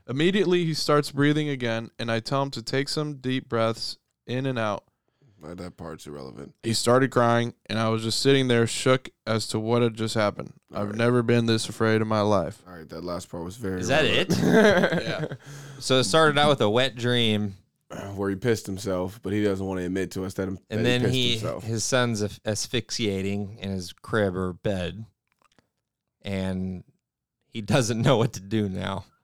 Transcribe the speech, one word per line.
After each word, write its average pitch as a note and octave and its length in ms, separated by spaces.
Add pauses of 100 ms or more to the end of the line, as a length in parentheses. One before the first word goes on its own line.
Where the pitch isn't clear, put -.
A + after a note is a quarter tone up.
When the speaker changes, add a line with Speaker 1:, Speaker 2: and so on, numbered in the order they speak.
Speaker 1:
Immediately, F3 580
he D#3+ 100
starts D3 360
breathing D3 380
again, A#2 500
and A#2 120
I A2+ 100
tell C#3 220
him C#3 100
to A#2+ 100
take C3+ 260
some D3+ 260
deep C3 340
breaths A2+ 500 (280)
in C3 200
and B2+ 120
out. G#2+ 260 (580)
Speaker 2:
Uh, D#2 120
that F2+ 220
part's D#2+ 280
irrelevant. C#2 480 (120)
Speaker 1:
He A2+ 100
started B2+ 380
crying, A#2 420 (120)
and G#2+ 120
I A2+ 120
was A2 120
just A2+ 180
sitting C3+ 280
there A#2 180
shook - 420 (160)
as A2 240
to A2 120
what A#2 220
had A#2 120
just A2 220
happened. G#2 360 (200)
I've - 60
Speaker 2:
All G#2 80
right. G#2 100
Speaker 1:
never A#2+ 260
been A#2 240
this A2+ 220
afraid A2 340
in G#2+ 60
my G#2+ 140
life. G2 440
Speaker 2:
All F2+ 80
right, D#2+ 140
that E2 160
last F2 260
part E2 140
was F#2 120
very F#2+ 240
Speaker 3:
Is F#2 80
that C#3+ 160
Speaker 2:
irrelevant. C3 380
Speaker 3:
it? G3+ 600
Speaker 2:
<laughs> - 280
Speaker 1:
Yeah. C3+ 60 (420)
Speaker 3:
So C3 220
it A#2+ 40
started D3+ 340
out D3 100
with C#3+ 120
a G#2+ 80
wet A#2+ 280
dream. A2+ 580 (600)
Speaker 2:
Where G2 140
he G2 60
pissed A2 300
himself, F#2+ 560
but F#2+ 100
he G#2 120
doesn't G2 200
wanna F#2+ 180
admit F2+ 300
to F#2+ 120
us F#2+ 100
that F#2+ 140
him-, F#2+ 100 (120)
Speaker 3:
And A2 140
Speaker 2:
that B2 60
he B2 80
Speaker 3:
then - 40
Speaker 2:
pissed B2 120
Speaker 3:
he, B2 200
Speaker 2:
himself. G#2+ 300
Speaker 3:
his A2 200
son's A#2+ 360
as-, G#2 240
asphyxiating G2+ 1160
in G2 100
his F2+ 220
crib G2+ 440
or F#2 180
bed, F#2 520 (1160)
and F#2+ 600 (680)
he A#2 80
doesn't A2+ 420
know C#3 140
what A2+ 160
to - 80
do G2+ 280
now. F#2+ 360 (200)